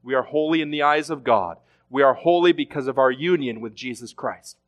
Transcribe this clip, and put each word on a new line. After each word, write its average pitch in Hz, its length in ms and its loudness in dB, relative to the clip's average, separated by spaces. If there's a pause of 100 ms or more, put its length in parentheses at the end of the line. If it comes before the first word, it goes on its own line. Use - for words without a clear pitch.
We 127 120 -4
are 127 80 2
holy 156 380 -2
in 147 100 -6
the 147 100 -4
eyes 151 300 0
of 143 120 -8
God. 101 340 2 (300)
We 135 140 0
are 135 140 6
holy 175 380 2
because 143 340 -4
of 127 100 -4
our 131 140 4
union 131 500 -2
with 110 140 -12
Jesus 120 380 -12
Christ. - 440 -12 (100)